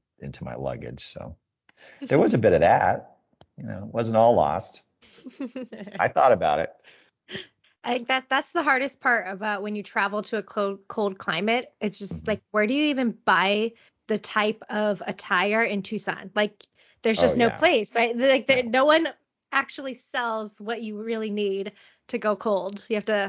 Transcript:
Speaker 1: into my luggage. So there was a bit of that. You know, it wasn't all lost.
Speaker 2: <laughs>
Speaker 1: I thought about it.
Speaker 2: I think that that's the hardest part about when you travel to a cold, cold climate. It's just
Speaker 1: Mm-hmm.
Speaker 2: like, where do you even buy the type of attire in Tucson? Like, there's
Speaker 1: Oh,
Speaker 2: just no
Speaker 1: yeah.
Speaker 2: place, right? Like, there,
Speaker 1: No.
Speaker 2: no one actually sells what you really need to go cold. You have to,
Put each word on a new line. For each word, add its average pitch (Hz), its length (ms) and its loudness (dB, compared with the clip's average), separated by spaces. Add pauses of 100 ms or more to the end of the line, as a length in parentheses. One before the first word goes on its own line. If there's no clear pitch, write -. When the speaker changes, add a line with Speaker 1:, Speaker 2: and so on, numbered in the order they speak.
(200)
Speaker 1:
into - 240 -14
my 62 120 -10
luggage. 62 520 -10
So - 280 -14 (680)
there 156 180 2
was 185 160 4
a - 20 4
bit 104 160 6
of 78 80 6
that. 98 560 2 (400)
You 123 80 -14
know, 104 140 -10
it 107 140 -12
wasn't 113 240 0
all 117 180 8
lost. 80 480 0 (560)
Speaker 2:
<laughs> 226 600 -10
Speaker 1:
I - 80 4
thought 139 260 6
about 80 260 2
it. - 120 -4 (1120)
Speaker 2:
I 240 100 -2
think 240 160 -4
that 262 200 0
that's 277 220 0
the 339 120 -2
hardest 269 380 0
part 226 260 2
about 202 360 -4
when 208 120 -6
you 208 60 -6
travel 202 400 -2
to - 160 -4
a 208 60 -4
cold, 196 440 -4
cold 202 300 -4
climate. 214 640 -2
It's 214 160 -4
just 196 160 -10
Speaker 1:
Mm-hmm. 170 180 -6
Speaker 2:
like, 202 100 -4 (100)
where 214 160 2
do 254 80 0
you 294 100 2
even 262 300 0 (100)
buy 208 460 2 (360)
the 214 100 0
type 214 520 -2
of 214 360 -2
attire 202 580 0
in 202 180 -2
Tucson? 196 520 -8
Like, 208 320 -2 (360)
there's 226 180 2
Speaker 1:
Oh, - 40 2
Speaker 2:
just - 120 0
no 233 120 4
Speaker 1:
yeah. - 100 -4
Speaker 2:
place, 285 380 2
right? 233 200 0
Like, 262 320 2
there, 254 160 2
Speaker 1:
No. 233 60 -8
Speaker 2:
no 254 160 2
one 311 240 4 (420)
actually 269 440 -4
sells 220 680 -6
what 220 200 -6
you 214 220 -8
really 220 260 -4
need 202 440 -4 (340)
to 240 100 -4
go 208 200 0
cold. 202 500 -2
You 226 80 -2
have 208 100 -2
to, 202 240 0